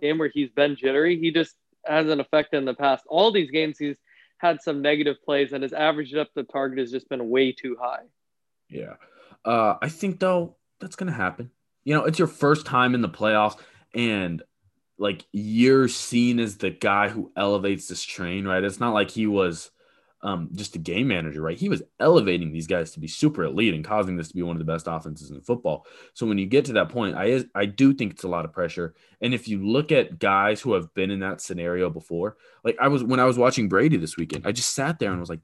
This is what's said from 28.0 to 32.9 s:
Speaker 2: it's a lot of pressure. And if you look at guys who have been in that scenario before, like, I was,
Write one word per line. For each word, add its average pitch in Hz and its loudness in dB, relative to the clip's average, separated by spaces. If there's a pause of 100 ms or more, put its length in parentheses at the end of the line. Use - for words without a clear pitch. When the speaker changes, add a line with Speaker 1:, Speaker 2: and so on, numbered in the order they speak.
Speaker 2:
it's - -16
a 95 -6
lot 85 -4
of 80 -12
pressure. 85 -4 (260)
And 120 0
if 113 -6
you 98 -4
look 139 0
at 120 2
guys 101 2
who 117 0
have 85 -4
been 95 -2
in 98 -4
that 95 -6
scenario 87 -4
before, 85 -6 (260)
like, 113 0
I 127 4
was, 139 2